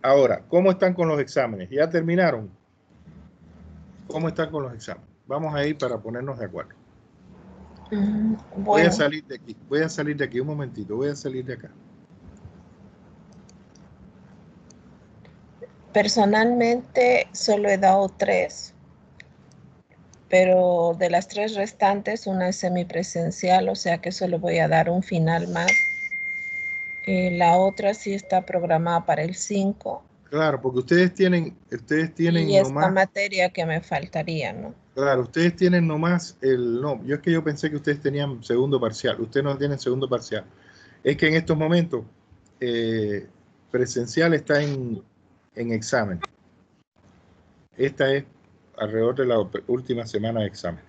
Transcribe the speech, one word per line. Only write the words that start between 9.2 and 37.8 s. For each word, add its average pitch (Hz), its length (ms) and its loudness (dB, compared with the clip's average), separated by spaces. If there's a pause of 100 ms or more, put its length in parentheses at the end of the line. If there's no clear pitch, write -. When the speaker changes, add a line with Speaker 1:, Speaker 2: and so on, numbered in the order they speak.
Speaker 1:
de 127 120 -14
aquí, 113 200 -18 (100)
voy 147 140 0
a 160 80 0
salir 147 260 -4
de 143 120 -2
aquí 120 140 -4
un 143 80 -4
momentito, 113 480 -8
voy 139 120 -2
a 143 80 -6
salir 131 300 -8
de 127 80 -10
acá. - 160 -18 (4000)
Speaker 2:
Personalmente 233 1400 2
solo 208 380 0
he 196 80 4
dado 190 320 4
tres, - 640 -2 (1500)
pero 180 720 6
de 180 100 0
las 175 200 0
tres 214 260 -4
restantes 202 720 -2
una 185 240 0
es 190 60 -4
semipresencial, 180 1120 0
o 196 40 -4
sea 170 280 -4
que 175 100 -6
solo 180 260 -4
voy 170 200 -2
a 160 100 2
dar 160 220 2
un 180 120 0
final 165 460 0
más. 175 240 0 (1300)
Eh, 185 300 0
la 175 220 6
otra 196 340 2
sí 208 220 -6
está 185 320 0
programada 170 580 0
para 151 180 0
el 180 120 -4
cinco. - 680 -4 (280)
Speaker 1:
Claro, 147 320 0
porque 127 160 -2
ustedes 175 340 4
tienen, 180 420 2 (160)
ustedes 156 440 -2
tienen 165 340 2
Speaker 2:
Y 147 80 4
esta 139 140 6
Speaker 1:
nomás 185 240 2
Speaker 2:
materia 190 560 0
que 170 160 -4
me 165 160 -2
faltaría, 147 720 -6
¿no? - 200 -12 (200)
Speaker 1:
Claro, 135 260 2
ustedes 165 340 2
tienen 175 320 4
nomás 165 540 -2
el, 123 400 2
no, 135 240 -4
yo 139 120 -2
es 143 40 -10
que 170 100 -2
yo 165 140 2
pensé 151 240 -2
que 151 80 -4
ustedes 147 240 -2